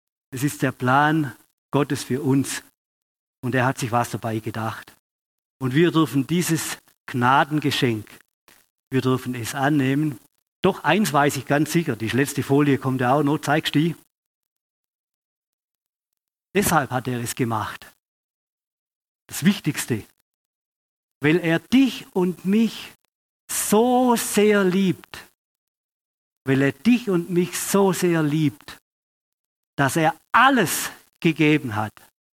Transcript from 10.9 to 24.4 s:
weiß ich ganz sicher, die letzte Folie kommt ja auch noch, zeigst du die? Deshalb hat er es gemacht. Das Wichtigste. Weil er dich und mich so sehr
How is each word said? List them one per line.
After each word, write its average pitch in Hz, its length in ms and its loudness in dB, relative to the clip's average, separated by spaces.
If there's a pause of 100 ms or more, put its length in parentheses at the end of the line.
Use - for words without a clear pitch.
weiß 143 240 2
ich 127 100 -8
ganz 147 260 0
sicher, 156 240 0
die 110 120 -6
letzte 127 340 -2
Folie 139 360 2
kommt 131 220 -2
ja 127 140 2
auch 151 80 2
noch, 143 160 0
zeigst 151 360 -2
du 147 40 2
die? 160 180 0 (2500)
Deshalb 170 360 0
hat 123 180 -4
er 123 120 -4
es 120 140 -8
gemacht. 113 520 -4 (1400)
Das - 160 -6
Wichtigste. 143 600 -2 (1160)
Weil 156 180 2
er 165 220 0
dich 254 540 0
und 180 300 -2
mich 208 480 0 (580)
so 247 640 2
sehr 208 480 2